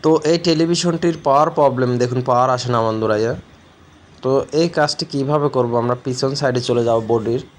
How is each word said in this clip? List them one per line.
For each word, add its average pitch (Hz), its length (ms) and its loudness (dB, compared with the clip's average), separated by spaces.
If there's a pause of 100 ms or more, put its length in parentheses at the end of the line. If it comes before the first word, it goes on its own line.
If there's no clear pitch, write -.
তো 156 60 4 (220)
এই 170 60 4 (100)
টেলিভিশনটির 165 760 0
পাওয়ার 147 320 4
প্রবলেম, 127 320 2 (120)
দেখুন 123 180 0 (100)
পাওয়ার 123 260 2
আসে 120 200 -6
না 117 120 2
বন্ধুরা, 110 360 0
ইয়ে। 117 100 -2 (920)
তো 131 80 0 (300)
এই 170 60 2 (100)
কাজটি 147 340 0
কিভাবে 143 440 0
করব? 120 160 0 (120)
আমরা 123 120 0 (100)
পিছন 131 340 -2
সাইডে 131 300 0
চলে 120 180 2
যাব 113 120 2 (120)
বডির। 117 300 0 (180)